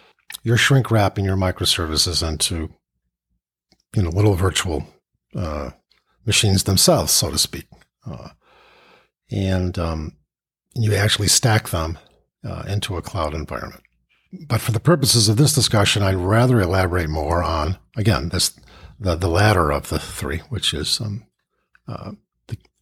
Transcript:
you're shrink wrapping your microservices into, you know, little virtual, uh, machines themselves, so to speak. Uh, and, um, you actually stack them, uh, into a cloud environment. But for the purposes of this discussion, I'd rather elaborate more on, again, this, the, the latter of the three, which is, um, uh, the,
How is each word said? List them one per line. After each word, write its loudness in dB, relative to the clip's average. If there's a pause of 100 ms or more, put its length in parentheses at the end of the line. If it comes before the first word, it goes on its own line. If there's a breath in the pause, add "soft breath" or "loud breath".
(440 soft breath)
you're 2
shrink 4
wrapping 2
your 0
microservices 0
into, -4 (1300)
you 2
know, -2
little 2
virtual, -2 (500)
uh, -6 (540)
machines 2
themselves, 2
so 0
to -6
speak. -4 (400)
Uh, -14 (1000 soft breath)
and, -2
um, -6 (580)
you 0
actually 0
stack 2
them, -4 (460)
uh, -10
into -4
a -6
cloud -4
environment. -10 (640)
But -2
for -2
the 0
purposes 4
of 4
this 6
discussion, 2
I'd 2
rather 4
elaborate 0
more 0
on, -2 (200)
again, 2
this, -4 (420 soft breath)
the, 0
the 0
latter 4
of -4
the -4
three, -8 (100)
which -4
is, -4
um, -8 (640)
uh, -12 (360)
the, -10 (240)